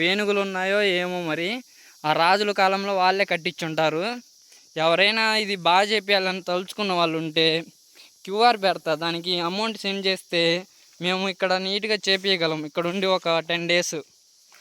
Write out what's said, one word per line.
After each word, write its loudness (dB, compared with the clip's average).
వేణుగులు 2
ఉన్నాయో 0
ఏమో -4
మరి. -4
ఆ 4
రాజుల 4
కాలంలో 2
వాళ్ళే 2
కట్టించుంటారు. -2
ఎవరైనా 2
ఇది -2
బాగా 6
చేపియాలని 0
తలుచుకున్న -4
వాళ్ళు 0
ఉంటే 0
క్యూఆర్ 2
పెడతా, 0
దానికి -4
అమౌంట్ -4
సెండ్ -4
చేస్తే -2
మేము -2
ఇక్కడ -2
నీట్‌గా -2
చేపియగలం. 0
ఇక్కడ -4
ఉండి -2
ఒక 0
టెన్ -4
డేస్. 0